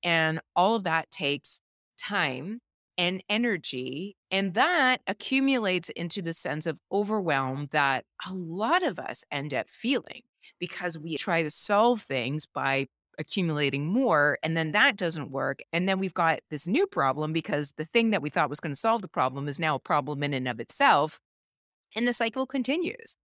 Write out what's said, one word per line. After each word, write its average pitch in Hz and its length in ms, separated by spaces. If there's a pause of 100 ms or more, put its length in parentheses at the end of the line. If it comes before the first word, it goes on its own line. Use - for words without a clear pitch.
And 160 380 (160)
all 196 200
of 208 80
that 160 280
takes - 480 (380)
time 170 640 (340)
and 180 320
energy, 180 880 (140)
and 196 240
that 262 540
accumulates 226 840
into 175 320
the 165 120
sense 156 340
of 156 100 (140)
overwhelm 151 800
that 139 340 (240)
a 185 40
lot 190 500
of 208 160
us - 320
end 147 200
up 123 160
feeling - 540 (380)
because 175 400
we 151 180
try 170 240
to 156 80
solve 214 540
things 135 420
by 135 420 (300)
accumulating 147 680
more, 165 560
and 160 120
then 160 180
that 226 220
doesn't 165 360
work. 135 300 (100)
And 175 180
then 190 100
we've 190 140
got 165 280 (100)
this 151 160
new 285 180
problem 151 480
because 151 440
the 156 80
thing 226 260
that 185 100
we 147 80
thought 151 200
was 143 100
gonna 147 160
solve 226 260
the 190 60
problem 139 400
is 135 120
now 156 160
a 131 40
problem 147 420
in 147 120
and 127 140
of 117 120
itself, 160 600 (760)
and 233 120
the 240 60
cycle 240 320
continues. 277 720 (120)